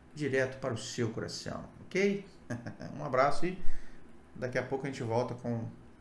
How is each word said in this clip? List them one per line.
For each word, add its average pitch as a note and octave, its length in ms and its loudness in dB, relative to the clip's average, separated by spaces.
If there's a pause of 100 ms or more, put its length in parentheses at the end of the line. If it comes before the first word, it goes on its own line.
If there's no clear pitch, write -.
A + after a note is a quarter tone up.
(140)
direto C3+ 440 -2
para B2+ 140 -6
o G#2+ 60 -6
seu A2+ 320 -4
coração, - 540 -8 (180)
ok? G3 440 -2 (220)
<laughs> A2 500 -10
Um D3+ 60 -8
abraço C3+ 420 4
e F#3 120 -4 (760)
daqui B2 220 -6
a B2 60 0
pouco C3+ 240 -4
a C3+ 40 -4
gente C3+ 120 -8
volta A#2+ 320 -2
com A#2 340 -6 (320)